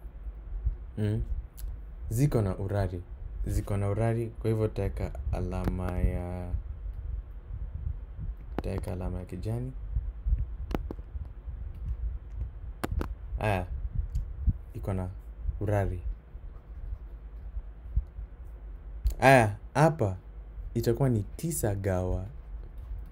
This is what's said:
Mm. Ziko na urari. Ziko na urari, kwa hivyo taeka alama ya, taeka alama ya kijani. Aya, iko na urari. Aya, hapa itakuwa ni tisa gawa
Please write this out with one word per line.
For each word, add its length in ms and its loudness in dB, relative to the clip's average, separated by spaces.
Mm. 240 4
Ziko 320 6
na 160 2
urari. 440 0
Ziko 300 2
na 120 2
urari, 380 2
kwa 80 4
hivyo 180 4
taeka 440 0
alama 680 2
ya, 520 2
taeka 300 -2
alama 260 -2
ya 60 -6
kijani. 460 -2
Aya, 260 4
iko 180 0
na 160 0
urari. 400 4
Aya, 360 10
hapa 440 6
itakuwa 360 4
ni 160 4
tisa 380 0
gawa 500 2